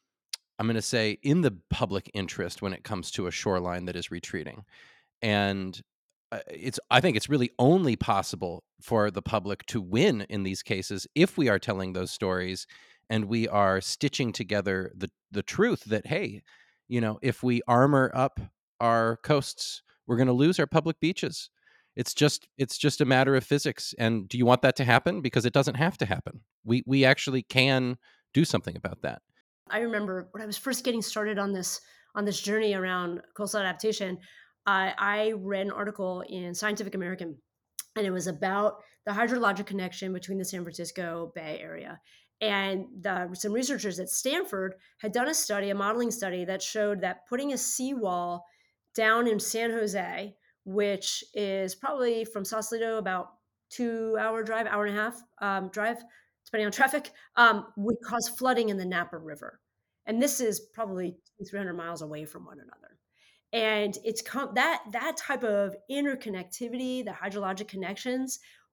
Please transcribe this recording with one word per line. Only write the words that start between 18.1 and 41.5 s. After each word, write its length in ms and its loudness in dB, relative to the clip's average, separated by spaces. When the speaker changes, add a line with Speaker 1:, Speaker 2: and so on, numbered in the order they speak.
Speaker 1:
up 260 0
our 380 4
coasts, 680 0
we're 100 2
gonna 160 6
lose 260 4
our 80 2
public 320 2
beaches. 500 -2
It's 180 -4
just, 340 2
it's 200 -2
just 240 2
a 40 4
matter 300 6
of 80 4
physics. 540 -2
And 300 2
do 100 -6
you 80 4
want 180 8
that 140 6
to 60 2
happen? 380 4
Because 240 2
it 80 0
doesn't 220 4
have 240 0
to 60 0
happen. 360 -4
We, 220 2
we 200 6
actually 380 4
can 540 4
do 100 6
something 320 0
about 280 -8
that. 180 -6
Speaker 2:
I 100 -2
remember 520 -2
when 120 -10
I 20 -10
was 120 -6
first 260 -4
getting 180 0
started 380 -4
on 140 -2
this, 260 -4
on 100 -2
this 160 -2
journey 320 0
around 480 -4
coastal 260 -4
adaptation, 560 -2
I, 320 2
I 400 2
read 300 -4
an 40 -4
article 560 -4
in 260 -8
Scientific 420 -4
American, 420 -6
and 100 0
it 60 0
was 160 -4
about 540 0
the 60 -4
hydrologic 560 0
connection 440 -6
between 280 -6
the 60 -4
San 180 -6
Francisco 680 -8
Bay 280 -10